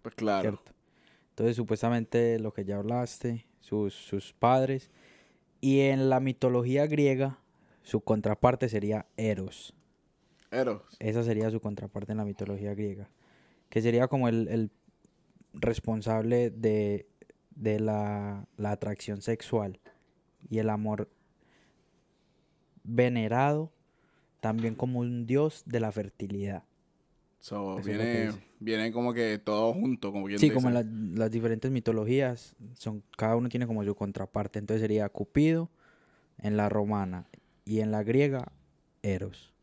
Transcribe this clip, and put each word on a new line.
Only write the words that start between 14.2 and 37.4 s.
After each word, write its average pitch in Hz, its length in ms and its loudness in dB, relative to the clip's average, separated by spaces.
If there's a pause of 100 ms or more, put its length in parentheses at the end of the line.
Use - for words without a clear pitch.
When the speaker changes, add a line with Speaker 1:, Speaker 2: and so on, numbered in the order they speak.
Speaker 2:
el, 113 220 2
el 110 220 0 (840)
responsable 113 960 0
de, 107 560 0 (480)
de 107 240 0
la, 104 680 -2 (120)
la 104 140 -2
atracción 104 500 -6
sexual 110 580 -4 (680)
y 110 100 -2
el 110 100 2
amor 107 400 -4 (1700)
venerado 123 880 2 (680)
también 113 360 0
como 123 240 -2
un 120 260 -2
dios 143 400 0
de 120 140 -2
la 110 120 0
fertilidad. 98 720 -6 (760)
Speaker 1:
So, 98 400 -6
Speaker 2:
Eso 98 100 -6
es 104 80 -2
lo 110 60 0
que 117 60 0
Speaker 1:
viene, 117 180 2
Speaker 2:
dice. 107 120 -8 (200)
Speaker 1:
viene 110 320 -2
como 120 220 -2
que 110 260 0
todo 110 340 0
junto, 127 380 -2
como 98 160 -4
quien 101 120 -2
Speaker 2:
Sí, 156 80 8
Speaker 1:
dice. - 80 4
Speaker 2:
como 127 140 2
la, 120 140 2 (320)
las 110 160 2
diferentes 113 400 -2
mitologías, 120 840 0 (220)
son, 107 260 -8 (140)
cada 110 180 2
uno 120 140 0
tiene 123 180 -2
como 110 160 -2
su 101 120 0
contraparte. 101 640 -6
Entonces 107 220 0
sería 104 280 0
Cupido 160 600 0 (680)
en 104 180 0
la 104 120 2
romana 98 580 -2 (380)